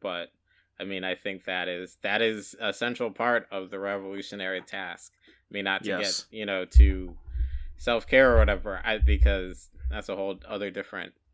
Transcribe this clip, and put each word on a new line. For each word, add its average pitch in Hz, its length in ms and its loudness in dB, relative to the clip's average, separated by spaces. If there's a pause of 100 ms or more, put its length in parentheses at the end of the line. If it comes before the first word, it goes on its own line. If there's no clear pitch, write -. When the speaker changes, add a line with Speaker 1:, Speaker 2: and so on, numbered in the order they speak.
Speaker 1:
But 87 320 -8 (480)
I - 20 -10
mean, 95 220 -6
I 92 100 -4
think 95 300 -10
that 90 240 -4
is, 90 340 -10
that 104 180 0
is 110 400 -2
a 104 120 -2
central 120 400 -4
part 117 400 0
of 95 180 -8
the 98 80 -10
revolutionary 98 840 -6
task. 92 500 -12 (160)
I - 260 -20
mean, 101 100 -4
not 98 200 -2
to 104 60 -4
Speaker 2:
Yes. 92 340 -2
Speaker 1:
get, 110 140 -16
you 107 80 -6
know, 95 180 -2
too 92 520 6 (600)
self-care 123 580 4
or 113 40 8
whatever, 101 460 4
I, 110 140 -2
because 98 720 2 (200)
that's 107 180 -6
a 98 80 -4
whole 98 300 -4
other 101 240 -6
different, 95 420 -10 (220)